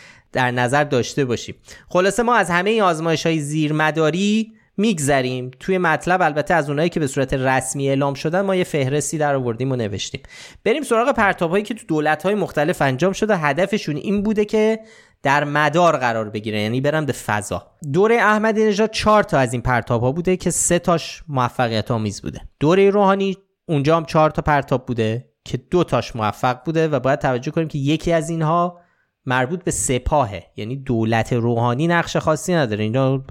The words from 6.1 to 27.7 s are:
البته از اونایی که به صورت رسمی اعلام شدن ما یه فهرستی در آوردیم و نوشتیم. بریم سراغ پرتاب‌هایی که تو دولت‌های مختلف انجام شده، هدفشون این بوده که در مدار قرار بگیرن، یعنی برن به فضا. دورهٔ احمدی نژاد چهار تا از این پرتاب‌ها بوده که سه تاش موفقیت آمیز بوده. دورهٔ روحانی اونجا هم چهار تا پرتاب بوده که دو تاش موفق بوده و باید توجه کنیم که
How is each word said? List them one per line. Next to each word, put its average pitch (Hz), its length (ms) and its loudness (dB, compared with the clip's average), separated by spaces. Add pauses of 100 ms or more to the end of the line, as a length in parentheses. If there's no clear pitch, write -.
البته 151 320 0
از 151 140 2
اونایی 151 200 0
که 170 120 -2
به 147 60 0
صورت 131 280 -2
رسمی 131 540 0
اعلام 139 260 0
شدن 165 260 -2
ما 196 140 0
یه 180 100 0
فهرستی 147 540 -2
در 147 160 0
آوردیم 127 380 -2
و 127 40 -2
نوشتیم. 104 460 -6 (420)
بریم 269 180 0
سراغ 240 320 0
پرتاب‌هایی 196 500 2
که 226 100 -8
تو - 120 -16
دولت‌های 156 480 0
مختلف 160 480 0
انجام 139 300 2
شده، 208 240 0
هدفشون 160 600 -2
این 202 260 -2
بوده 208 220 0
که 220 360 0 (420)
در 143 220 2
مدار 151 520 2
قرار 113 340 -2
بگیرن، 107 300 -4
یعنی 110 200 0
برن 147 260 0
به 127 60 -2
فضا. 104 540 -4 (260)
دورهٔ 220 300 4
احمدی 214 420 2
نژاد 214 260 2
چهار 214 320 2
تا 165 160 0
از 123 140 2
این 123 100 -4
پرتاب‌ها 123 500 0
بوده 175 240 0
که 180 140 -2
سه 170 280 0
تاش 170 500 -2
موفقیت 123 600 0
آمیز 107 320 -2
بوده. - 180 -10 (200)
دورهٔ 190 300 4
روحانی 196 460 2 (300)
اونجا 151 300 2
هم 160 80 -2
چهار 156 260 2
تا 156 120 -4
پرتاب 139 440 0
بوده 117 420 -2 (160)
که - 120 -8
دو 175 280 0
تاش 127 320 -2
موفق 120 480 -2
بوده 160 240 0
و 143 120 0
باید 135 180 0
توجه 131 320 -2
کنیم 160 180 -4
که 147 100 -6